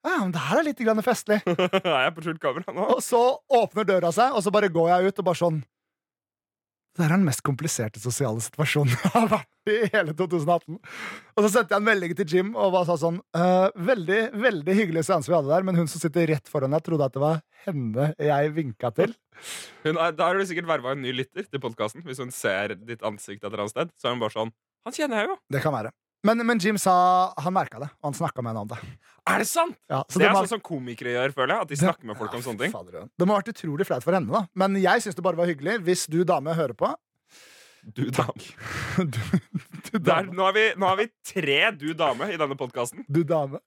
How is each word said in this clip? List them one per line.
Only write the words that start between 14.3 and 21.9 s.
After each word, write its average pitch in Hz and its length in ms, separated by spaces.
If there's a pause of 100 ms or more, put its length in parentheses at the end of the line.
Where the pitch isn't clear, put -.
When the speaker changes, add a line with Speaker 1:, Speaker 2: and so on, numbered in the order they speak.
Speaker 1:
veldig 185 320
hyggelig 165 300
seanse 151 200
vi 175 80
hadde 143 140
der, 185 160
men 180 100
hun 170 140
som 165 100
sitter 165 300
rett - 180
foran 135 240
deg 156 140
trodde 151 220
at - 80
det 135 80
var 156 180 (240)
henne 135 500
jeg 147 380
vinka 127 420
til.» 208 160 (680)
Speaker 2:
Hun 156 180
er, 165 160
da 170 140
har 196 80
du 196 100
sikkert 165 220
vervet 131 240
en 139 100
ny 127 140
lytter 180 260
til 143 160
podcasten. 117 460